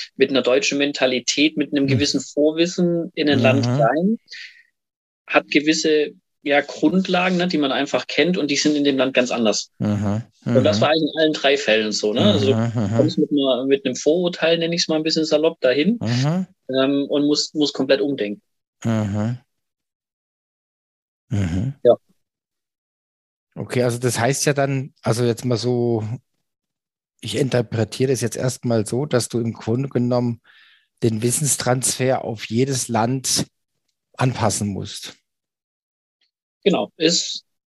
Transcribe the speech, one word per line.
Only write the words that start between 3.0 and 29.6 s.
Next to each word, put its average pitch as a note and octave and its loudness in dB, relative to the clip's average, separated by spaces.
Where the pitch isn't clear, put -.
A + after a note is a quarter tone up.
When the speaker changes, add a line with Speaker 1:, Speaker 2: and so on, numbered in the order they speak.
Speaker 1:
in D3+ 0
ein C#3+ 2
Land C3 4
Speaker 2:
Mhm. B2 0
Speaker 1:
rein, D#3+ 2
hat D3 0
gewisse, D3+ 0
ja, C#3+ 2
Grundlagen, F3+ 0
ne, F3+ 0
die D#3+ -2
man C3+ 0
einfach C3 -2
kennt E3+ 0
und C#3 -2
die C#3 0
sind D3+ 2
in C#3+ 2
dem C#3 2
Land C3 0
ganz B2 2
anders. A2+ 0
Speaker 2:
Mhm. G#2 -2
Speaker 1:
Und B2 4
das D3+ 2
Speaker 2:
Mhm. - 2
Speaker 1:
war D3 2
eigentlich D#3+ 0
in D#3 -4
allen D#3 4
drei C#3+ 0
Fällen G#2+ 0
so, G#2 -2
ne? G#2+ 4
Also G#2+ 2
du - 4
Speaker 2:
Mhm, A2+ 0
mhm. A2 0
Speaker 1:
kommst C3+ 2
mit D3+ 0
einer, C3+ 0
mit C#3 2
einem B2+ -2
Vorurteil, E3+ 0
nenn E3 -2
ich's E3+ -2
mal D#3 0
ein D#3 -2
bisschen D#3 0
salopp, D#3 0
dahin, D3+ 2
Speaker 2:
Mhm. C#3 0
Speaker 1:
ähm, C3+ 0
und D3 0
musst, - -2
musst D3 0
komplett C3+ 2
umdenken. A2+ -4
Speaker 2:
Mhm. A2 -2
Mhm. G2+ -2
Speaker 1:
Ja. A#2+ 6
Speaker 2:
Okay, A#2+ -4
also A#2+ 0
das A#2+ -2
heißt B2+ 0
ja D3+ 2
dann, C#3 -2
also A#2+ 0
jetzt A#2 -2
mal B2 0
so, A#2+ 0
ich - -8
interpretiere A#2+ 0
das B2 0
jetzt A#2 -4
erstmal A#2+ -2
so, C3 -4
dass A#2+ 0
du A#2+ -2
im A#2 -4
Grunde C3 -4